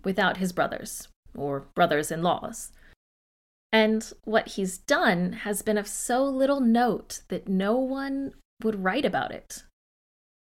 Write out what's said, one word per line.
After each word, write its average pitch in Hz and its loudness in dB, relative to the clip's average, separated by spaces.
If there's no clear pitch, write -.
without 190 2
his 185 -2
brothers, - -4
or 139 -6
brothers-in-laws. 165 0
And 220 4
what 220 2
he's 190 -4
done 196 2
has 208 -6
been 214 0
of 202 -4
so 254 0
little 277 2
note 233 2
that 180 -6
no 196 2
one 269 -4
would 208 -2
write 190 0
about - -2
it. - -14